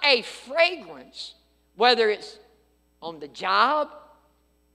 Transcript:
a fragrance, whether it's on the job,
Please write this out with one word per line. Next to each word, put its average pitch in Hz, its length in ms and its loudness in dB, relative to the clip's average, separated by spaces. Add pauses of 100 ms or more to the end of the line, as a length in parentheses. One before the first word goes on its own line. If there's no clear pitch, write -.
a 262 200 4
fragrance, 262 1120 -4 (420)
whether 226 340 4
it's - 260 -8 (640)
on 160 200 -14
the 147 80 -14
job, 220 640 0 (840)